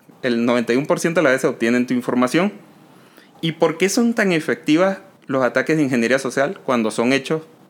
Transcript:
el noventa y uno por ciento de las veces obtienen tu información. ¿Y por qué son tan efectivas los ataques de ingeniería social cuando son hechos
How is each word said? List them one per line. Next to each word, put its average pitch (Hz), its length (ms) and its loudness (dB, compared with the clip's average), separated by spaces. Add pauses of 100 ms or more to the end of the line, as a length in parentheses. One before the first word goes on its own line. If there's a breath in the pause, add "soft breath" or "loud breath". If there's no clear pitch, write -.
(220)
el 120 240 0
noventa 120 260 0
y 120 40 2
uno 143 100 -2
por 170 120 0
ciento 170 220 0
de 165 40 0
las 131 100 4
veces 135 160 0
obtienen 120 360 0
tu 131 80 -4
información. 127 580 0 (880 loud breath)
¿Y 165 120 -2
por 156 240 0
qué 180 120 0
son 233 260 0
tan 202 180 0
efectivas 160 680 0 (280)
los 135 180 0
ataques 127 320 0
de 160 60 0
ingeniería 127 360 2
social 135 460 -2
cuando 117 260 0
son 120 220 0
hechos 147 300 -2 (280)